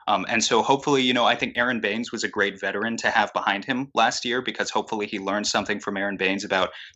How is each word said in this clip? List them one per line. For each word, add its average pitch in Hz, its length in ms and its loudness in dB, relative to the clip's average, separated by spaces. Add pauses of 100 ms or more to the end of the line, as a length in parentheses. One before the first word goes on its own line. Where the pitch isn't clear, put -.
Um, 110 180 2
and 110 160 2
so 110 200 4
hopefully, 135 400 4
you 127 100 4
know, 120 120 4
I 117 100 4
think 123 200 -4
Aaron 120 240 0
Baines 107 320 -2
was 110 120 -4
a 107 40 0
great 98 320 0
veteran 101 380 -2
to 113 140 0
have 110 200 2
behind 98 320 0
him 135 300 -4
last 117 320 2
year 123 160 -2
because 113 300 -4
hopefully 107 340 -2
he 101 140 -6
learned 98 260 -2
something 104 340 -2
from 101 180 -6
Aaron 98 200 -4
Baines 95 260 0
about 92 280 0 (240)